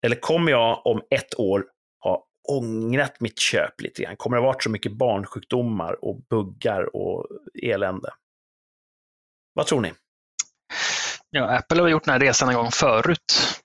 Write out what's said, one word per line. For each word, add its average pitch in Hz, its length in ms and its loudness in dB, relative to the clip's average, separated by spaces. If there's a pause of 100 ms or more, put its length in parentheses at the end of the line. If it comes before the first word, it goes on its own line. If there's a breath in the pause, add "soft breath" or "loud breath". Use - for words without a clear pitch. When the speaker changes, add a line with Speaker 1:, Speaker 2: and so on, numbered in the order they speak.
Speaker 1:
Eller 117 100 2
kommer 165 360 0
jag 117 340 2
om 110 240 0
ett - 280 -2
år 98 260 0 (360)
ha 92 260 -2 (220)
ångrat 120 720 -2
mitt 117 200 -4
köp - 400 0
lite - 220 -8
grann? 92 140 -8
Kommer 123 200 -2
det 117 60 2
ha 127 40 2
varit 131 160 0
så 113 80 -2
mycket 107 220 -4
barnsjukdomar 110 1120 -2
och 104 160 -6 (100)
buggar 101 680 -2
och 92 300 -4 (360)
elände? 98 480 -2 (1400)
Vad - 120 0
tror 143 140 2
ni? 87 120 -2 (1400 loud breath)
Speaker 2:
Ja, 127 260 0
Apple 165 260 2
har 175 60 6
gjort 156 160 2
den 147 80 2
här 127 80 4
resan 131 280 4
en 127 60 2
gång 117 160 0
förut. - 920 2